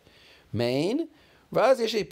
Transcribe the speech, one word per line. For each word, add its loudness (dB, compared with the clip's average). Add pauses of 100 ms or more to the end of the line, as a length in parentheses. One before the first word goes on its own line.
(540)
main, 0 (560)
ואז 4
יש -2
לי -2